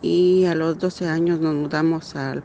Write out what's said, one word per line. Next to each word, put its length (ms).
y 440
a 100
los 240
doce 260
años 360
nos 120
mudamos 600
al 300